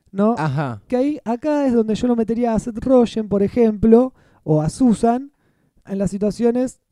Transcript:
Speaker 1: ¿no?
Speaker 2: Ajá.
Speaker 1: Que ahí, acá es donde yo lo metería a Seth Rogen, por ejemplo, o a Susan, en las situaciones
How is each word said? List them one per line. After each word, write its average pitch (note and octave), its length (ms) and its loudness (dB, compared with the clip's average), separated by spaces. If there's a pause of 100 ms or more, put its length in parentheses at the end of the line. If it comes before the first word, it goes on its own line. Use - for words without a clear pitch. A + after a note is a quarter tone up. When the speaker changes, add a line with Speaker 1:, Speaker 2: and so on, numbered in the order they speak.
(120)
Speaker 1:
¿no? G#3 280 2
Speaker 2:
Ajá. C#3 480 -4
Speaker 1:
Que B3+ 80 -4
ahí, C#4+ 280 0
acá C#4+ 440 -2
es B3 60 0
donde A3 200 0
yo A3+ 140 -2
lo A#3+ 80 2
metería A3+ 400 -2
a G#3 40 0
Seth A3 240 -10
Rogen, A#3 460 2
por G3+ 140 0
ejemplo, A3+ 720 4 (300)
o D#3 180 0
a D3+ 80 -4
Susan, B3 640 0 (540)
en G3 120 -8
las G3 140 -4
situaciones A#3 680 -2 (120)